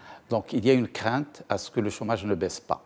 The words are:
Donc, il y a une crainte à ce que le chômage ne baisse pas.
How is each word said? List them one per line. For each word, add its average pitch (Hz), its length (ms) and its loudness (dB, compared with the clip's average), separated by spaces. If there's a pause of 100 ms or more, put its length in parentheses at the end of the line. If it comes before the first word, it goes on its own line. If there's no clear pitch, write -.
(280)
Donc, 110 240 -2
il 117 140 0
y 131 40 8
a - 20 8
une 123 160 4
crainte - 600 -4
à 104 80 2
ce - 140 -8
que - 80 -2
le 104 100 2
chômage 107 380 -2
ne 104 80 2
baisse 90 240 0
pas. - 280 -4